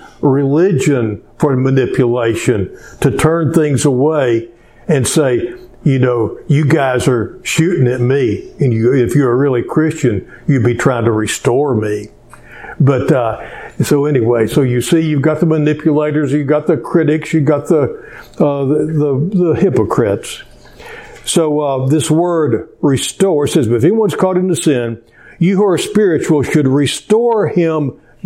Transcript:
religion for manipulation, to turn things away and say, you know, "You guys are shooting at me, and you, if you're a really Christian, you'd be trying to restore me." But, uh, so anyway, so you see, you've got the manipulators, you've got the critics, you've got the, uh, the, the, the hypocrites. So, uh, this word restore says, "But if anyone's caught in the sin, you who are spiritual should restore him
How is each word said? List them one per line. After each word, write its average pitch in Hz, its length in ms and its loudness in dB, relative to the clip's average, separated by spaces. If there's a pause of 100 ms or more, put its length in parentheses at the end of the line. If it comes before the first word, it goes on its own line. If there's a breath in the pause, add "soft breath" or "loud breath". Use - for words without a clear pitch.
(200 loud breath)
religion 139 1000 0 (160)
for 143 180 0
manipulation, 123 1200 0 (260 loud breath)
to 139 100 2
turn 160 420 0
things 151 320 2
away 131 640 0 (380 soft breath)
and 139 200 0
say, 135 460 0 (300)
you 135 140 2
know, 123 480 0
"You 147 200 2
guys 131 420 0
are 120 340 -2
shooting 160 460 0
at 120 120 -2
me, 123 600 0
and 135 120 2
you, 113 220 2
if 127 220 2
you're 135 160 2
a 120 40 2
really 131 280 0
Christian, 151 640 -2 (180 loud breath)
you'd 135 180 2
be 117 120 2
trying 120 300 0
to 117 60 2
restore 120 600 0
me." 104 360 -4 (720 loud breath)
But, 131 320 2
uh, 117 280 0 (420 loud breath)
so 143 240 2
anyway, 120 400 2
so 110 160 0
you 123 200 0
see, 170 180 2
you've 151 240 0
got 151 160 0
the 170 80 0
manipulators, 151 840 0
you've 147 120 -2
got 151 220 0
the 165 100 2
critics, 156 560 -2
you've 151 120 2
got 143 220 0
the, 151 320 0 (380 loud breath)
uh, 143 280 0
the, 151 200 0 (460)
the, 214 60 -2
the 175 220 2
hypocrites. 113 840 -2 (840 loud breath)
So, 156 340 0
uh, 135 280 -2
this 151 240 0
word 156 580 0 (120)
restore 143 640 0
says, 135 200 0
"But 117 100 2
if 107 60 -2
anyone's 208 320 2
caught 185 220 0
in 185 120 0
the 175 60 0
sin, 120 440 -2 (400 loud breath)
you 185 180 2
who 208 80 4
are 180 140 2
spiritual 160 640 0
should 147 240 0
restore 208 800 0
him 160 460 -2 (320 soft breath)